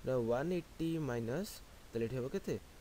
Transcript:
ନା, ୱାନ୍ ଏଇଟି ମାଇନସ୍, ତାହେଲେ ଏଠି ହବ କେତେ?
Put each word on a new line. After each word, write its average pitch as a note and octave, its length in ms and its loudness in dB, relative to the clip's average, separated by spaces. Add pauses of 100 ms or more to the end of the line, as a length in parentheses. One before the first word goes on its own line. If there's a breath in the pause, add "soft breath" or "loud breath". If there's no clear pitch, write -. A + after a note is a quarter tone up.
ନା, C3 100 4
ୱାନ୍ B2 360 4
ଏଇଟି E3 460 0
ମାଇନସ୍, B2+ 520 0 (420)
ତାହେଲେ A#2 120 2
ଏଠି A#2 120 0
ହବ B2+ 120 0
କେତେ? C#3+ 300 -2 (220)